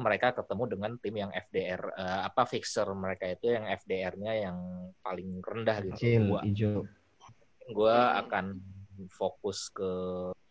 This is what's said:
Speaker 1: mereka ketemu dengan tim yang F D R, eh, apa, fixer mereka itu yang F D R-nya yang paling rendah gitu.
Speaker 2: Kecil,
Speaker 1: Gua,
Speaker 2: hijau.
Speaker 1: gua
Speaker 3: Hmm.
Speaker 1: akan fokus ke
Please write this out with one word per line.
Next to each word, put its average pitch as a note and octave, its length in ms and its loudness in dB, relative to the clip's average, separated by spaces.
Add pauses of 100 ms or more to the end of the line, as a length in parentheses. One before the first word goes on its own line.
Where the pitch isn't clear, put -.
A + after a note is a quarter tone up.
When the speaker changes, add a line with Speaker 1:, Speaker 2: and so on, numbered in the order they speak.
Speaker 1:
mereka A2 320 2
ketemu G#2 320 -4
dengan G#2 320 -4
tim G#2 160 -4
yang G2+ 160 -4
F - 240 -8
D F#2 160 0
R, F#2 240 -4
eh, F#2 320 -2
apa, A#2+ 240 2
fixer G#2+ 480 -2
mereka F#2+ 320 -2
itu A#2 240 0
yang G#2+ 160 -2
F F#2+ 160 -4
D G2+ 80 -2
R-nya F#2+ 400 -2
yang F#2+ 240 -2 (480)
paling F#2 320 -6
rendah G#2+ 480 0
gitu. F#2 80 -4
Speaker 2:
Kecil, A#2 320 6
Speaker 1:
Gua, G2+ 160 2
Speaker 2:
hijau. G#2 400 2 (880)
Speaker 1:
gua A2 280 6 (120)
Speaker 3:
Hmm. - 160 4
Speaker 1:
akan G#2 200 0 (680)
fokus - 560 -4
ke F#2+ 220 -4 (600)